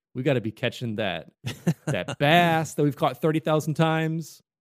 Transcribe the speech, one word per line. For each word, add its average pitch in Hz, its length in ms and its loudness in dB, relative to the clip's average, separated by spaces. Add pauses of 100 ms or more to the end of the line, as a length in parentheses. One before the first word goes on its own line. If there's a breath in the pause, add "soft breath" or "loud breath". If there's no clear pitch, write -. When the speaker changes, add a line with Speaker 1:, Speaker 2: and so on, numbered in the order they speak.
(160)
Speaker 1:
We 127 80 -6
gotta 131 180 2
be 104 100 -6
catching 117 440 -4
that, 92 360 -4 (280)
Speaker 2:
<laughs> - 260 -2
Speaker 1:
that 98 320 -4
bass 160 560 4
that 147 100 0
we've 147 120 2
caught 135 260 -2
thirty 156 180 2
thousand 156 360 0
times." 160 680 -2 (200)